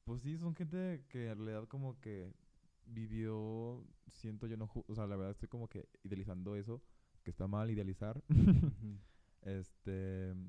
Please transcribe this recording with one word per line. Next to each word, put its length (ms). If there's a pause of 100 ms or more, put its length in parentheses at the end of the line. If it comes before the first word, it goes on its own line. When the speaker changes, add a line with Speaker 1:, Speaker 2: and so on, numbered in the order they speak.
Speaker 1:
pues 180
sí, 160
son 160
gente 540
que 200
en 100
realidad 300
como 320
que 320 (520)
vivió, 1000 (280)
siento 340
yo, 100
no 120
ju-, 180
o 80
sea, 140
la 80
verdad 160
estoy 160
como 200
que 200 (160)
idealizando 520
eso, 260 (420)
que 60
está 180
mal 220
idealizar, 580
<laughs> 0
Speaker 2:
Ujú. 720 (440)
Speaker 1:
este, 920 (140)